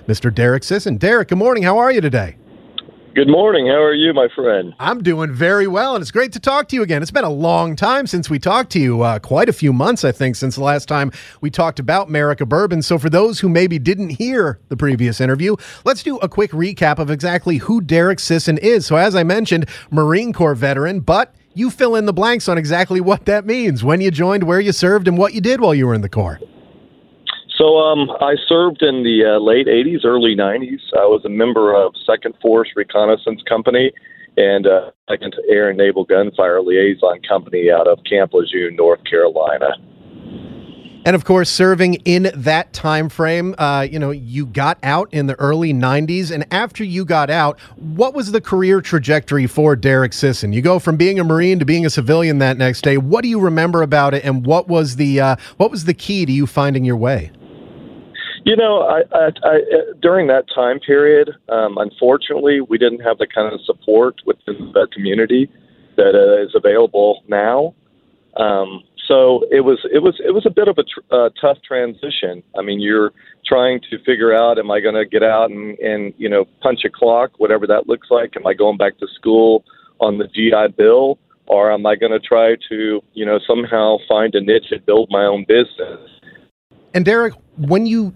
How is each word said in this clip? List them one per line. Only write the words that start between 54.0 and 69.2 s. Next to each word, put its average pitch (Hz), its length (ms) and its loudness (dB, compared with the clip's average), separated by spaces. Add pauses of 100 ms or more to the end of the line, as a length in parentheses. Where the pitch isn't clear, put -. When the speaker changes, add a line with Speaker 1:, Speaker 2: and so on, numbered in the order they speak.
Speaker 1:
it? 139 100 -4
And 131 200 -2
what 165 240 0
was 156 280 -2
the, 139 240 0
uh, 131 160 2 (220)
what 220 120 2
was 180 140 -10
the 165 100 0
key 190 320 -6
to 131 60 -2
you 139 140 0
finding 139 380 -2
your 123 120 0
way? 113 340 -4 (1120)
Speaker 2:
You 214 120 2
know, 214 240 2
I, 156 220 2 (140)
I, 160 140 2 (140)
I, 156 160 4 (400)
during 175 260 2
that 131 260 2
time 127 280 -2
period, 147 500 4 (180)
um, 110 300 -2
unfortunately, 139 800 0
we 113 160 -2
didn't 120 220 2
have 117 200 -2
the 104 100 -2
kind 107 260 -4
of 101 100 -10
support 110 520 2 (100)
within - 480 -6
the - 180 2
community 110 560 0 (480)
that, 98 200 4
uh, 101 260 6
is 98 140 -6
available 104 720 2
now. 117 440 0 (640)
Um, 98 460 -2 (240)
so 127 460 4